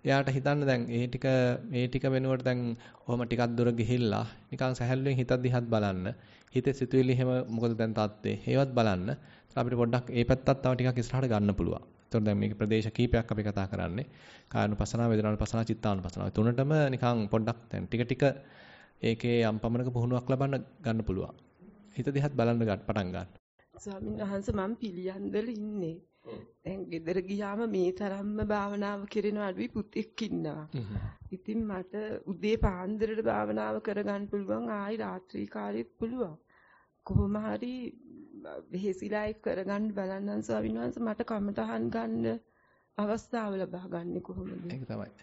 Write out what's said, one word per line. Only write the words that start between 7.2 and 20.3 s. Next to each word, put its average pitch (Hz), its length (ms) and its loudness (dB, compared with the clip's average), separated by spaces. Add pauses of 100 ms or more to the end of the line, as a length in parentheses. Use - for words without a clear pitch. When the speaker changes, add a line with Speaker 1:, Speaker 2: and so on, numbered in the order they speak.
Speaker 1:
මොකද 117 300 0
දැන් 113 180 2
තත්ත්වේ? 104 500 0
ඒවත් 131 280 4
බලන්න. 107 380 4 (460)
අපිට 123 200 0
පොඩ්ඩක් 120 340 2
ඒ 120 140 4
පැත්තත් 127 300 2
තව 131 180 2
ටිකක් 123 260 2
ඉස්සරහට 131 300 0
ගන්න 104 260 4
පුළුවන්. 87 300 -2 (140)
එතකොට - 260 0
දැන් 104 140 4
මේක 104 180 0
ප්‍රදේශ 110 340 2
කීපයක් 120 380 4
අපි 107 140 -2
කතා 98 260 0
කරන්නේ. 95 380 -4 (400)
කායානුපසනාව, 110 600 0
වේදනානුපසනාව, 107 580 2
චිත්තානුපසනාව. 98 640 -2
තුනටම 120 400 4 (140)
නිකන් 120 420 2
පොඩ්ඩක් 110 380 2
දැන් 98 180 -4
ටික 113 180 0
ටික 123 220 2 (720)
ඒකේ 117 440 2
යම් 107 160 4
පමණක 120 320 0
පුහුණුවක් 123 360 0
ලබන්න 135 380 2 (140)